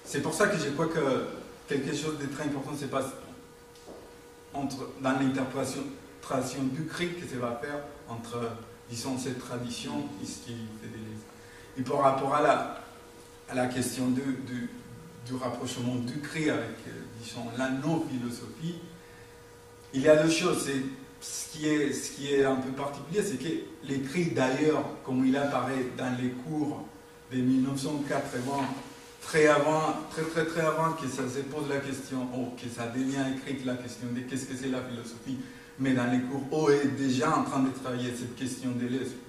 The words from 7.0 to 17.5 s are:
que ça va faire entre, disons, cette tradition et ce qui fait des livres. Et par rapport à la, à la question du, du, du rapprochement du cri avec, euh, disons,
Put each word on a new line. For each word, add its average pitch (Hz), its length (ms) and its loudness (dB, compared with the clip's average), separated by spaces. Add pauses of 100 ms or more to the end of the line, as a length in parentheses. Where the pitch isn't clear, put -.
que 135 140 -8
ça 131 100 -6
va 117 240 -2
faire 147 220 -4 (260)
entre, 117 400 -4 (400)
disons, 123 300 -4
cette 123 180 -4
tradition 120 680 -4 (160)
et - 40 -6
ce - 140 -8
qui 117 160 -10 (260)
fait 110 60 -10
des 110 100 -10
livres. - 800 -12
Et 131 60 0
par 143 160 2
rapport 139 340 6
à 147 80 6
la, - 400 4 (680)
à - 60 -10
la 127 140 2
question 127 420 0
du, 127 120 4 (260)
du, 120 240 -4 (560)
du 127 80 -4
rapprochement 127 640 -2
du 120 220 -2
cri 151 300 0
avec, - 280 -2 (100)
euh, - 140 -10 (200)
disons, 120 240 -8 (140)